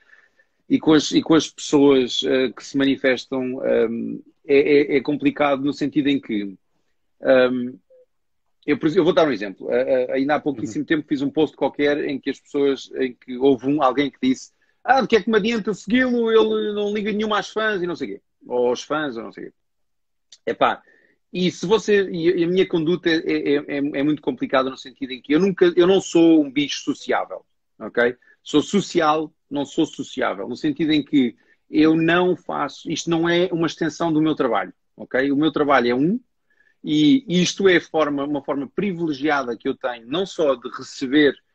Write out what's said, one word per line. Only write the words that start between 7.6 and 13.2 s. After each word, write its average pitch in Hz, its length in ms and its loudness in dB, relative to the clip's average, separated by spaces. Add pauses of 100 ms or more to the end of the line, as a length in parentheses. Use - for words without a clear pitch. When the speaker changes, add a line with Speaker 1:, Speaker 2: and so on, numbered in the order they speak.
Speaker 1:
eu, 147 140 0
por 165 80 -2
exemplo, 160 140 2
eu 147 40 2
vou 170 80 2
dar 160 140 4
um 143 40 0
exemplo. 101 400 -8
Eh, 127 380 0
eh, 135 40 -4
ainda 135 200 0
há 143 60 0
pouquíssimo 135 420 -6
Speaker 2:
Uhum. 131 60 -6
Speaker 1:
tempo 156 200 -2
fiz 139 140 -2
um 143 80 -2
post 156 260 -2
qualquer 143 500 -2
em 139 140 -6
que 135 120 -6
as - 80 -8
pessoas, 139 560 -2
em 131 180 -4
que 127 240 -14